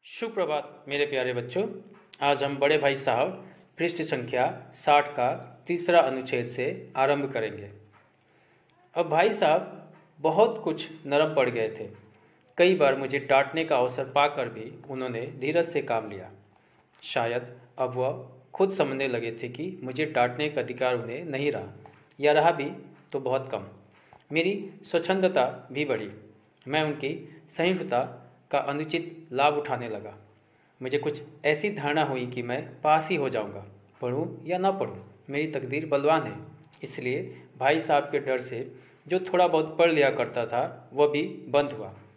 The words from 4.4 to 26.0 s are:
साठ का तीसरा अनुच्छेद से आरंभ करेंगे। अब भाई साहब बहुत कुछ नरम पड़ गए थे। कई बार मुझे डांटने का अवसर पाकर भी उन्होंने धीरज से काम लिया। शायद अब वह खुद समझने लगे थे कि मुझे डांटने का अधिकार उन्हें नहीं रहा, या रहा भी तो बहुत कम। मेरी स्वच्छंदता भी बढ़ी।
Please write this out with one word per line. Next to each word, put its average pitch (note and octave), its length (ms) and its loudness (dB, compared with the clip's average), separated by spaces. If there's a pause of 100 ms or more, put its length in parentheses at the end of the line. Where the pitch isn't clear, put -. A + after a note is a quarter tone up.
साठ D3 340 4
का B2 200 0 (380)
तीसरा E3+ 340 4
अनुच्छेद C3 480 0
से - 480 -6
आरंभ C#3 360 2
करेंगे। G#2 380 -6 (1200)
अब E3 140 0
भाई E3+ 240 4
साहब F3+ 600 0 (280)
बहुत E3 440 4
कुछ D#3 240 -4 (180)
नरम D3+ 280 2
पड़ C3 160 4
गए A2+ 180 0
थे। G#2+ 200 -10 (720)
कई F3+ 160 8
बार C#3 220 6
मुझे C3+ 220 -4
डांटने C#3 460 2
का D#3 120 2
अवसर B2+ 280 0
पाकर C#3+ 440 2
भी A#2 240 -12 (160)
उन्होंने B2+ 380 -6 (120)
धीरज D#3+ 300 0
से D3 140 -2
काम A2 280 -4
लिया। F#2 200 -14 (720)
शायद A#2+ 540 -4 (220)
अब B2 160 -2
वह B2+ 340 -2 (260)
खुद F#3+ 180 2
समझने C3+ 360 -2
लगे A#2 240 -2
थे A#2+ 160 -10
कि D#3+ 360 -10
मुझे C3 220 -4
डांटने B2+ 420 0
का C#3+ 120 -2
अधिकार B2 360 0
उन्हें A#2+ 280 -6
नहीं C#3+ 280 -2
रहा, G2 200 -6 (480)
या D3 120 6
रहा D#3 180 6
भी D3 200 -2 (420)
तो C#3 80 -2
बहुत C3 300 -2
कम। G2 160 -6 (680)
मेरी F3+ 380 0 (140)
स्वच्छंदता E3+ 880 0
भी C#3+ 120 -2
बढ़ी। G#2+ 260 -2 (560)